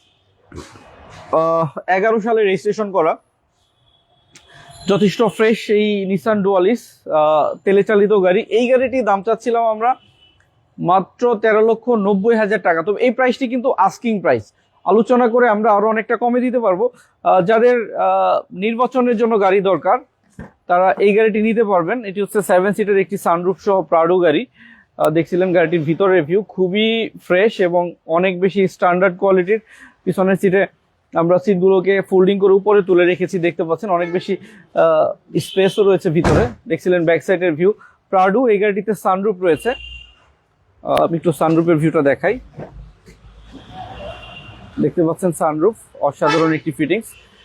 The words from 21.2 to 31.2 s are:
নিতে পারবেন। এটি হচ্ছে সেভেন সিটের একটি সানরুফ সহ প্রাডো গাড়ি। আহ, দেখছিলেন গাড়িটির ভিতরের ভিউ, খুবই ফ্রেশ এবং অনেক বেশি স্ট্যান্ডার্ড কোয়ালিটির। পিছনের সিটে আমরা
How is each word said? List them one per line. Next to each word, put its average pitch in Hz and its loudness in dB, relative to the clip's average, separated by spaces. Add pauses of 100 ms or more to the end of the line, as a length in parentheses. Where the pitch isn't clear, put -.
নিতে 226 0
পারবেন। 202 -2
এটি 196 -8
হচ্ছে 202 -2
সেভেন 190 2
সিটের 202 0
একটি 190 -2
সানরুফ 175 -2
সহ 196 0
প্রাডো 165 2
গাড়ি। 175 2 (520)
আহ, 151 0
দেখছিলেন 170 -2
গাড়িটির 170 0
ভিতরের 175 0
ভিউ, 175 -2
খুবই 214 -2 (120)
ফ্রেশ 196 0
এবং 175 0 (140)
অনেক 175 0
বেশি 190 0
স্ট্যান্ডার্ড 180 0
কোয়ালিটির। 190 0 (440)
পিছনের 185 0
সিটে 190 0 (500)
আমরা 170 2